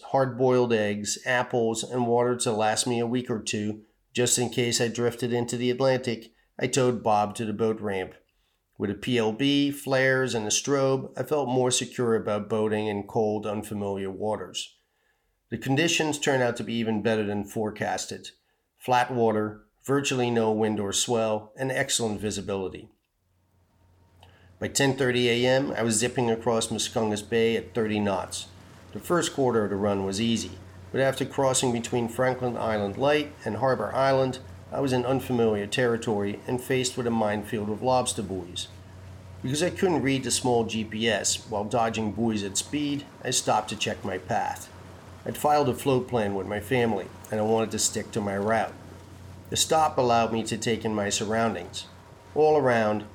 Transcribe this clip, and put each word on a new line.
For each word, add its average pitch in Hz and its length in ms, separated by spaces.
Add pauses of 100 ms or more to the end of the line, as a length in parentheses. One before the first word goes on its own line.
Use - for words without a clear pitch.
hard-boiled 127 640
eggs, 104 500
apples, 123 600
and 123 240
water 120 300
to 117 140
last 107 360
me 120 120
a 120 60
week 123 240
or 110 100
two, 107 420 (300)
just 123 280
in 117 100
case 120 320
I 117 60
drifted 117 440
into 120 240
the 123 140
Atlantic, 127 640 (280)
I 131 60
towed 123 380
Bob 104 320
to 117 100
the 107 80
boat 110 260
ramp. 95 360 (600)
With 104 140
a 104 60
P 120 240
L 110 140
B, 143 360
flares, 131 640
and 110 140
a - 20
strobe, 135 680
I 131 60
felt 143 260
more 127 220
secure 120 460
about 104 340
boating 107 380
in 101 160
cold, 107 420
unfamiliar 101 640
waters. 95 680 (760)
The 117 80
conditions 151 580
turned 135 240
out 120 160
to 117 60
be 110 100
even 110 300
better 110 200
than 101 200
forecasted. 101 880 (480)
Flat 123 320
water, 107 500 (220)
virtually 135 460
no 113 220
wind 107 300
or 98 100
swell, 110 640
and 135 140
excellent 120 480
visibility. 98 680 (1700)
By 104 80
ten 135 300
thirty 123 320
A 123 200
M, 135 220
I 107 100
was 113 140
zipping 123 340
across 113 380
Muscongas 107 600
Bay 113 280
at 90 180
thirty 107 260
knots. 95 480 (440)
The 104 80
first 170 340
quarter 117 300
of 98 60
the 98 80
run 98 280
was 95 140
easy, 117 320 (400)
but 127 80
after 135 260
crossing 131 460
between 117 380
Franklin 123 480
Island 104 400
Light 147 340 (140)
and 104 100
Harbor 117 400
Island, 131 440 (340)
I 135 80
was 135 100
in 123 140
unfamiliar 117 600
territory 110 800
and 123 160
faced 127 360
with 120 100
a 117 40
minefield 107 580
of 101 120
lobster 123 420
buoys. 90 440 (760)
Because 147 220
I 175 60
couldn't 170 320
read 135 240
the 117 60
small 120 340
G 107 180
P 110 240
S 101 420
while 104 140
dodging 110 480
buoys 107 320
at 95 140
speed, 143 480 (180)
I 127 60
stopped 117 400
to 104 80
check - 260
my 95 140
path. - 520 (560)
I'd - 120
filed 147 320
a 117 40
float 127 360
plan 104 260
with 95 100
my 104 140
family, 113 460 (260)
and 110 80
I 107 40
wanted 110 280
to 107 80
stick - 320
to 113 80
my 101 160
route. 104 380 (760)
The 120 60
stop 156 420
allowed 117 360
me 113 100
to 110 140
take 113 260
in 110 100
my 101 140
surroundings. 104 800 (500)
All 151 220
around, 110 580